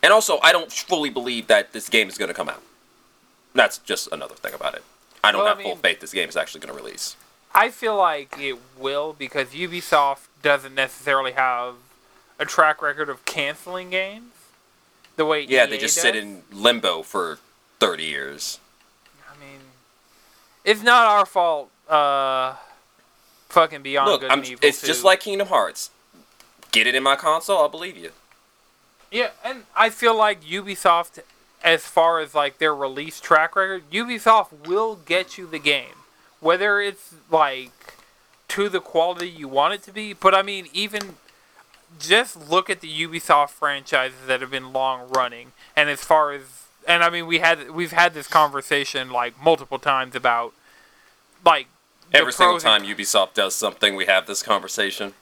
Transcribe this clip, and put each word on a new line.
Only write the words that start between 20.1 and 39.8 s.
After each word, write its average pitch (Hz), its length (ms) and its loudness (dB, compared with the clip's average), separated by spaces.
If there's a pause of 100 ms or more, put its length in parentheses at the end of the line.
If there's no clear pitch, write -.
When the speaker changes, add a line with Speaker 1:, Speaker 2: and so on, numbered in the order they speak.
Speaker 2:
it's 208 180 0
not 240 240 6
our 208 200 4
fault, 160 440 -2 (180)
uh, 135 680 0 (920)
fucking 156 340 2
Beyond 135 280 2
Speaker 1:
Look, 135 120 2
Speaker 2:
Good 131 100 -2
Speaker 1:
I'm, 139 80 2
Speaker 2:
and 131 80 -12
Evil 127 200 4
Speaker 1:
it's - 140 0
just 165 200 -2
Speaker 2:
Two. 190 40 6
Speaker 1:
like 190 140 6
Kingdom 202 260 -4
Hearts. 117 440 -2 (840)
Get 113 160 2
it 123 80 0
in 131 80 -2
my 139 100 4
console, 165 440 0
I'll 147 100 4
believe 165 280 -12
you. 95 140 -18 (1000)
Speaker 2:
Yeah, 233 180 -2 (160)
and 247 200 -10 (120)
I 220 140 4
feel 226 260 2
like 208 260 0
Ubisoft, 175 760 -2 (440)
as 165 220 2
far 165 340 2
as, 156 160 -8
like, 143 220 0
their 156 180 0
release 139 460 -8
track 160 340 2
record, 190 360 -4
Ubisoft 214 760 0
will 214 380 -2
get 180 320 -4
you 185 100 -16
the 160 120 -10
game. 143 380 -2 (440)
Whether 190 400 2
it's, 202 320 -8 (180)
like, 135 680 -2 (500)
to 202 220 -2
the 185 100 -2
quality 175 480 -2
you 156 200 -16
want 143 260 0
it 202 80 -12